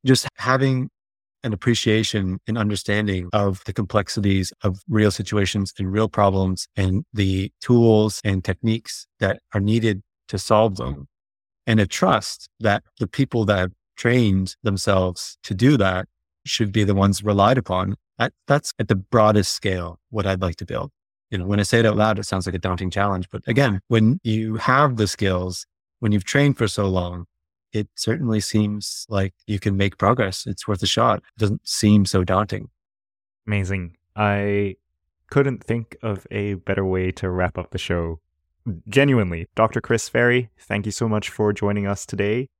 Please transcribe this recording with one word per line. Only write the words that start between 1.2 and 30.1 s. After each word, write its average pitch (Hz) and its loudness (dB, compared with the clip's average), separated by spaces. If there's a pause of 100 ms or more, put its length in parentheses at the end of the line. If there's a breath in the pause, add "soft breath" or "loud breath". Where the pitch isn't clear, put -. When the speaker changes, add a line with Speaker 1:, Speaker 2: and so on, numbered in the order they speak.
Speaker 1:
an 110 -4
appreciation 107 0 (100)
and 113 -4
understanding 101 -2
of 101 -2
the - -8
complexities 98 -2 (120)
of 92 -2
real 107 4
situations 101 -2
and 95 -4
real 107 0
problems 95 0
and 95 0
the 95 -2 (120)
tools 110 4
and 98 0
techniques - -4 (120)
that 98 -2 (140)
are 101 0
needed 107 0 (260)
to 101 -6
solve 107 2
them, 69 -8 (580)
and 110 4
a 98 2
trust - -2 (100)
that 107 0 (160)
the 95 -2
people 123 -2
that 101 2
have 92 -2 (240)
trained 107 2
themselves 95 -2
to - -6
do 127 4
that 95 0 (380)
should 101 -2
be 107 2
the 101 2
ones 98 2
relied 104 4
upon. 95 -2 (240)
That, 120 -2 (120)
that's - 0
at 113 -4
the 110 4
broadest 107 4
scale 90 -6 (120)
what 104 -4
I'd 95 0
like 87 -4
to 92 -14
build. - -8 (400)
You 104 -6
know, 90 -4
when 101 0
I 104 0
say 117 2
it 113 4
out 104 2
loud, 107 0
it 101 -8
sounds 95 -4
like 87 -6
a 90 -6
daunting 92 -4
challenge. 98 -2
But - -12
again, 113 2
when 117 4
you 110 -2
have 131 2
the 107 2
skills, 92 -2 (340)
when 110 0
you've 101 0
trained 143 2
for 113 0
so 101 -2
long, 90 -2 (460)
it 107 -4
certainly 113 -2
seems 104 -2
like 98 -2 (140)
you 104 -4
can 98 -2
make 98 0
progress. 101 0